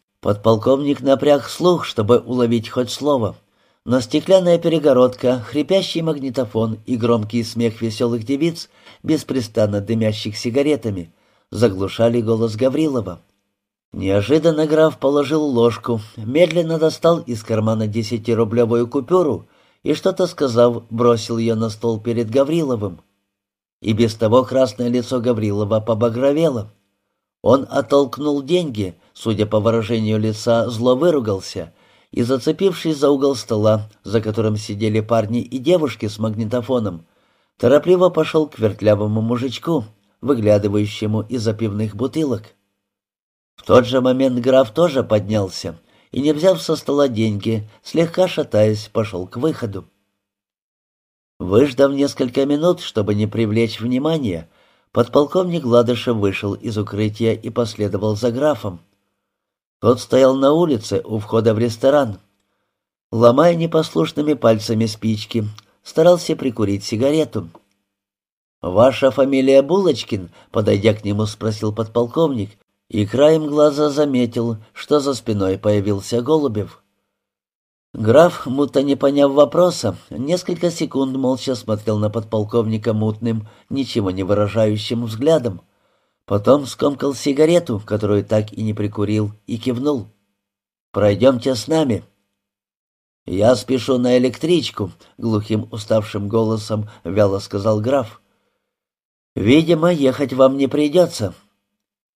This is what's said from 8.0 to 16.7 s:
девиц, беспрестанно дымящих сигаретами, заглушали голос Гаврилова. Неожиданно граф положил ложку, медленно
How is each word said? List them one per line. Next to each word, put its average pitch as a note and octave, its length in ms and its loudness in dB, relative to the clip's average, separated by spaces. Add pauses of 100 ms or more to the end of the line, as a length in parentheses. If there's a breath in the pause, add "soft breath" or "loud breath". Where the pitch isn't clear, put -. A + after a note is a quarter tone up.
девиц, D3+ 440 -4 (340 soft breath)
беспрестанно A2+ 800 -2
дымящих A2 560 -2
сигаретами, A#2+ 760 -2 (380)
заглушали A2 720 0
голос A2+ 360 -2
Гаврилова. B2+ 640 -2 (720)
Неожиданно D3 720 2
граф D#3 320 2
положил C#3+ 460 0
ложку, A#2 560 0 (160)
медленно D#3+ 640 0